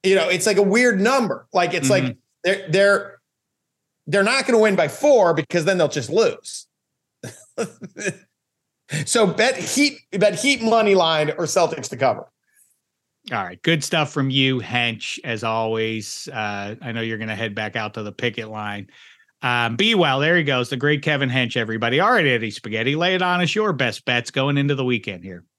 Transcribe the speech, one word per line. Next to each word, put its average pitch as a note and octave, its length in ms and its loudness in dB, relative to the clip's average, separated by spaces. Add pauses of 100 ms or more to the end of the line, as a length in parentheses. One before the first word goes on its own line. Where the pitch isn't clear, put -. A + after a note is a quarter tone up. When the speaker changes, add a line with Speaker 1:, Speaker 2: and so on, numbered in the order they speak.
Speaker 1:
You F#3+ 120 4
know, F3 140 2
it's, F3+ 160 0
like, G3+ 120 4
a G3+ 40 6
weird G3+ 400 4
number. A#3+ 520 0
Like, F3 200 2
it's C#3+ 160 0
Speaker 2:
Mm-hmm. C3 180 2
Speaker 1:
like A#2+ 100 -6 (260)
they're, F#3 260 -2
they're, G3 520 2 (840)
they're F#3+ 180 2
not B3+ 220 2
gonna A#3 140 4
win G#3+ 160 4
by D#3+ 140 2
four A3 440 4
because D#3+ 320 -2
then F#3+ 120 2
they'll D#3 100 4
just B2+ 220 -4
lose. - 580 -2 (880)
<laughs> A#3 80 -2 (1400)
So A3 220 2
bet A#3+ 300 0
Heat, C#4 420 0 (140)
bet G3 260 2
Heat - 220 0
money A3 340 4
line D#3+ 360 2
or F3 120 -4
Celtics D#3 460 0
to B2 80 -10
cover. B2 340 0 (1000)
Speaker 2:
All G2+ 100 -2
right. F2+ 180 -12
Good E3 220 0
stuff D#3 300 -2
from C3+ 160 -2
you, C3 320 0
Hench, A#2 640 -4
as A#2 180 -6
always. A2 880 -4
Uh, G#2 500 -8
I A#2 120 -10
know A2+ 80 -6
you're A2+ 160 -6
gonna A2 180 -8
head G#2+ 180 -6
back G#2+ 220 -8
out G#2+ 200 -6
to A2 80 -8
the G#2 100 -10
picket A2+ 340 -6
line. G#2 400 -10 (540)
Um, B2 340 0
be A3 180 2
well. C#3+ 280 2
There E3 160 2
he D#3+ 80 0
goes. B2+ 240 0
The C3+ 80 -4
great D3 240 0
Kevin C#3+ 280 0
Hench, B2 280 -2
everybody. A#2 420 0
All G#3 120 4
right, G3+ 140 2
Eddie A2+ 240 0
Spaghetti, A2 460 -4
lay F3 180 0
it F#3 80 0
on F3+ 200 0
us. F3+ 120 0
Your G#3 200 0
best B2+ 320 -4
bets B2 260 -2
going C#3+ 260 0
into C#3+ 160 2
the C3 120 -2
weekend G#2 400 -4
here. F2+ 180 -14 (160)